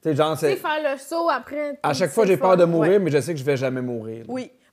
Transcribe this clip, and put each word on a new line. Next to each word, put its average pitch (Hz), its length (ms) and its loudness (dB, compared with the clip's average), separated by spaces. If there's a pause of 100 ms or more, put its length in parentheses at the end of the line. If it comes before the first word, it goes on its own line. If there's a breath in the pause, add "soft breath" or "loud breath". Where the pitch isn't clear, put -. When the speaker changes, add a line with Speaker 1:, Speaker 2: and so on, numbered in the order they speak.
Speaker 1:
Tu 160 80 -2
sais, 151 60 0
genre, 151 180 0
Speaker 2:
Tu 147 80 -6
sais, 156 100 2
Speaker 1:
c'est 131 60 2
Speaker 2:
faire 302 360 -4
le 285 60 -8
saut 330 300 -2
après, 285 520 -6
Speaker 1:
à 147 120 0
Speaker 2:
c'est, - 60 -4
Speaker 1:
chaque 180 120 0
fois, 226 120 2
Speaker 2:
c'est 190 60 2
Speaker 1:
j'ai 190 60 6
Speaker 2:
le - 60 -4
Speaker 1:
peur 185 100 4
Speaker 2:
fun. 185 60 6
Speaker 1:
de 175 80 6
mourir, 165 280 2
Speaker 3:
Ouais. 208 60 6
Speaker 1:
mais 170 120 0
je 143 100 4
sais 165 120 -6
que 147 60 -6
je 127 60 -8
vais 143 120 0
jamais 127 240 -4
mourir, 113 460 -8
là. 233 60 -10
Speaker 3:
Oui. 254 180 -10 (220 soft breath)